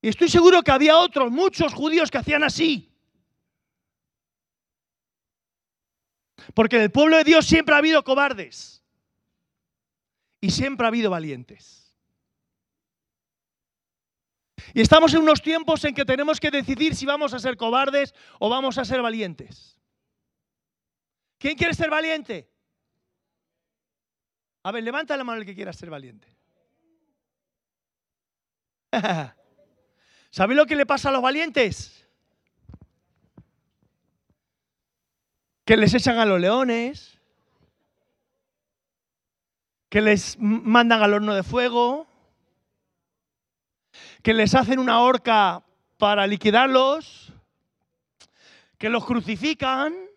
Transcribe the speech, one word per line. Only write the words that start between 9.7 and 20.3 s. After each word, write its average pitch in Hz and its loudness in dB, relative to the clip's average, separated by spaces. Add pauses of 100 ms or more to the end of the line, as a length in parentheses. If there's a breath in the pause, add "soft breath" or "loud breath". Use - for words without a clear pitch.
y 196 -2
siempre 262 -4
ha - 2
habido 220 -2
valientes. 151 -14 (2750 loud breath)
Y 240 0
estamos 311 6
en 320 2
unos 311 2
tiempos 320 -4
en 285 -4
que 277 -4
tenemos 294 -2
que 302 -4
decidir 277 -4
si 269 -10
vamos 285 -4
a 254 -10
ser 240 -8
cobardes 269 -2 (240 soft breath)
o 208 -4
vamos 262 -4
a 262 -6
ser 247 -6
valientes. 220 -10 (1600)